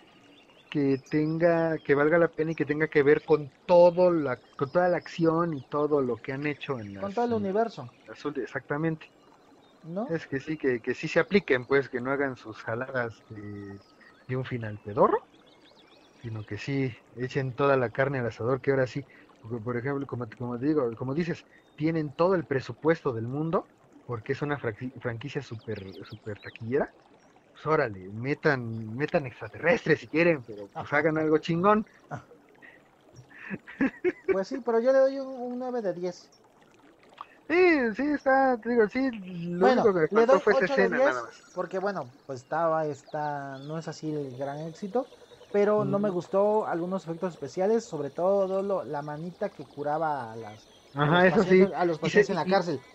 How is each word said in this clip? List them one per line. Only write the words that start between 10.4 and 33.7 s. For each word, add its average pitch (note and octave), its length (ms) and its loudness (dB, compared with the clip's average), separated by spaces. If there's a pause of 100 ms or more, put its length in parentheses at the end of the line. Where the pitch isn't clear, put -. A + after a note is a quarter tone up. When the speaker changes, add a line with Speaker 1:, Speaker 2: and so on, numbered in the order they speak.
Speaker 1:
sí, D#3 180 -8
que, B2+ 240 0
que B2 120 -2
sí - 140 -8
se E3+ 120 2
apliquen, C#3+ 460 2
pues, C#3 220 2
que B2 120 -6
no B2+ 100 -4
hagan C#3 260 -2
sus - 260 -16
jaladas A#2+ 680 -6
de, G2+ 540 -14 (440)
de B2+ 100 -4
un C3 80 -4
final A2+ 360 -8
pedorro. E3 480 0 (1000)
Sino A2 180 -10
que G#2 140 -10
sí C3+ 340 -4 (240)
echen C3 360 -4
toda C#3 240 4
la A#2+ 140 2
carne C3+ 280 0
al A#2+ 80 -2
asador, A#2+ 340 -2
que C#3 120 0
ahora C3 160 2
sí, C#3 160 -8 (380)
porque, A2+ 200 -8
por A#2+ 140 -4
ejemplo, C#3 320 -4
como, B2 180 -8 (100)
como A#2+ 220 -8
te B2+ 80 -4
digo, D3 300 2
como C3 180 -6
dices, E3 300 -4 (320)
tienen D#3 340 -2
todo F3+ 240 2
el E3 100 0
presupuesto C#3 680 0
del A2+ 160 -4
mundo, D#3+ 360 -2 (440)
porque A#2+ 240 -6
es C3 100 -6
una D3 160 -4
franqui-, A#2+ 420 -6
franquicia B2 400 -8
súper, A2 440 -12 (200)
súper G#2+ 360 -14
taquillera. A2+ 500 -4 (600)
Pues - 140 -18
órale, A#2 460 -2
metan, A#2 840 -4
metan D3+ 300 -2
extraterrestres D#3 760 -2
si A#2 80 -18
quieren, D#3+ 360 2
pero, G#2 220 -14
pues, - 180 -12
Speaker 2:
Ajá. - 120 -2
Speaker 1:
hagan D#3 200 2
algo D#3 220 2
chingón. F#3+ 480 2 (240)
Speaker 2:
Ah. B2+ 120 -10 (2000)